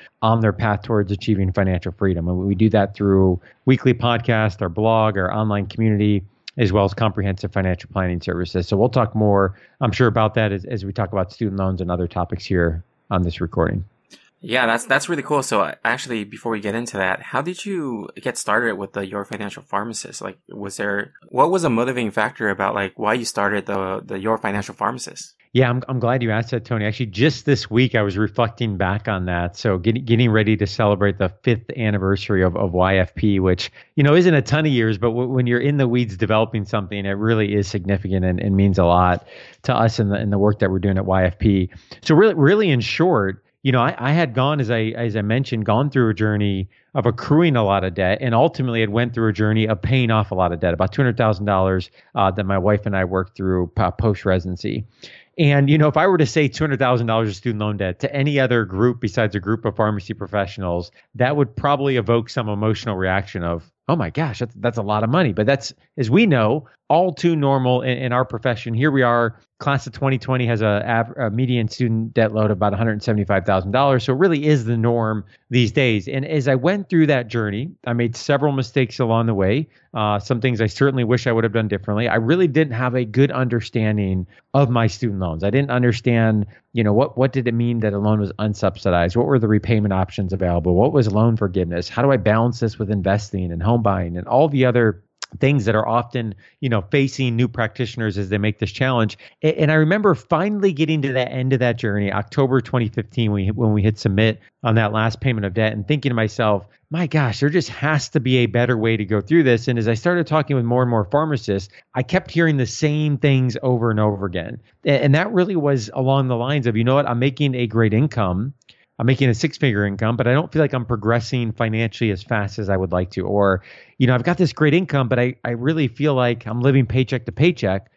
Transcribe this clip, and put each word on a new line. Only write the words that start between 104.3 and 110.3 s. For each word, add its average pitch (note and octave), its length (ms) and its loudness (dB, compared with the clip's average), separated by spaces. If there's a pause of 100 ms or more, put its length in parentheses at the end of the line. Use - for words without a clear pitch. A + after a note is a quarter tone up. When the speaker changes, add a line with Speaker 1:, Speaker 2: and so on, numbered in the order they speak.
Speaker 1:
on A2+ 140 2
that G#2+ 160 2
last A2 280 0
payment A2 260 -2
of F#2+ 80 -4
debt A2 180 0
and G#2 140 -6
thinking C#3+ 220 0
to B2 80 -2
myself, G#2+ 500 0 (240)
"My E3 160 -2
gosh, C3+ 340 0
there D3 100 2
just E3 180 0
has D3 420 -2
to D3 100 0
be B2+ 180 2
a A#2+ 80 2
better A#2+ 320 0
way A2+ 180 0
to G#2 80 -2
go G#2 160 -2
through D#3 220 2
this." A#2+ 260 2
And A#2+ 100 0
as A2 80 0
I A#2 60 2
started F3 340 0
talking D3+ 300 0